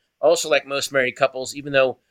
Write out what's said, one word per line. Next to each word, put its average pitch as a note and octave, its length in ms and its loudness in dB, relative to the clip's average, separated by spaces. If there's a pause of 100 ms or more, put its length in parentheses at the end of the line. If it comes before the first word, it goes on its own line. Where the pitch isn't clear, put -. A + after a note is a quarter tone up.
(200)
also D#3 280 2
like C#3+ 160 2
most C#3 280 -6
married B2+ 240 0
couples, C3 400 -4
even C#3+ 160 -12
though C3+ 260 2 (120)